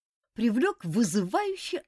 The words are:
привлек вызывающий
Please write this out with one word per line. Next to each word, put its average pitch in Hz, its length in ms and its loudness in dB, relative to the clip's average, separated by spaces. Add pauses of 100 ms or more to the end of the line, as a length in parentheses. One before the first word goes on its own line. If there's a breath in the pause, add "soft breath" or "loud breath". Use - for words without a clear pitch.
(340)
привлек 247 500 0
вызывающий 214 1040 0